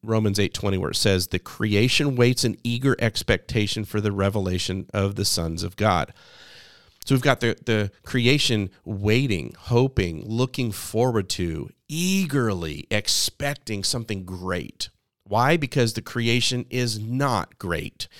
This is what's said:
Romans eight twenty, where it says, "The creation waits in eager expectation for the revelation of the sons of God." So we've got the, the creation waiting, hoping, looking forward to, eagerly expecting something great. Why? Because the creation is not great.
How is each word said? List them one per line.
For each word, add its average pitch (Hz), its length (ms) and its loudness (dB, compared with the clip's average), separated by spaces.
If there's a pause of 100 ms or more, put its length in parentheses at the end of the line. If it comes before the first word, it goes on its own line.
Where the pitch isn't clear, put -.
Romans 107 380 0
eight 101 160 2
twenty, 98 240 -2
where 85 100 -2
it - 60 -6
says, 95 320 2
"The - 100 -4
creation 120 800 0
waits 123 280 4
in 113 200 0
eager 120 340 0
expectation 104 880 0
for 104 160 -2
the 104 100 0
revelation 95 840 -2
of 98 180 0
the 101 120 -2
sons 82 360 -2
of 92 140 -8
God." 98 360 2 (960)
So - 80 2
we've 127 80 4
got 131 180 4
the, 117 240 2
the 107 280 0 (120)
creation 120 680 2 (120)
waiting, 107 720 0
hoping, 107 720 0
looking 120 440 -2
forward 110 580 0
to, 80 400 -4 (180)
eagerly 135 1000 0
expecting 104 920 -2
something 107 420 -4
great. 90 640 -6 (340)
Why? 120 320 2
Because 127 380 0
the 110 80 -6
creation 120 720 0
is 120 260 -2
not 117 640 -2
great. 82 480 -6 (120)